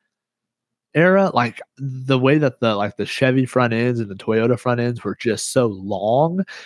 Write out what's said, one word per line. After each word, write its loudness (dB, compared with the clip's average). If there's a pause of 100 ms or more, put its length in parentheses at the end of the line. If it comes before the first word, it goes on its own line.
(920)
era. 4
Like, 0 (180)
the -2
way 4
that 0
the, 2
like, -2
the -4
Chevy 0
front 0
ends 0
and -4
the -12
Toyota 0
front -2
ends -2
were -6
just -4
so 2
long, -2 (200)